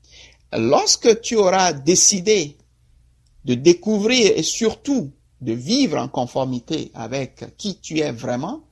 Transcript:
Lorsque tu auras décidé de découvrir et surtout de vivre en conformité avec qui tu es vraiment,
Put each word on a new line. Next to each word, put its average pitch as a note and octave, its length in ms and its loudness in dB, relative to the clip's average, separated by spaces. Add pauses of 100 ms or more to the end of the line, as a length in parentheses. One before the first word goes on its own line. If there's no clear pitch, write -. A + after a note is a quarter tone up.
(520)
Lorsque A3 680 2
tu - 140 -4
auras F#3 380 2
décidé F3 840 2 (880)
de B2 100 0
découvrir G#3 800 4
et D#3+ 80 0
surtout A3 680 -2 (300)
de A#2 120 -4
vivre D#3+ 440 0
en B2+ 100 -4
conformité C3 840 -4
avec B2 640 -10
qui G3+ 220 -8
tu D#3 200 -6
es D3 120 -2
vraiment, B2+ 600 -6